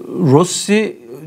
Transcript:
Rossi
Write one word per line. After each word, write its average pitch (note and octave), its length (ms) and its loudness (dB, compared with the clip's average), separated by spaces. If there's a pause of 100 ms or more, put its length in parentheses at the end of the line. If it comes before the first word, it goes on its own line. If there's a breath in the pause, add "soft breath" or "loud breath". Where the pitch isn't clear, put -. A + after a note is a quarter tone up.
(320)
Rossi F3+ 640 0 (280)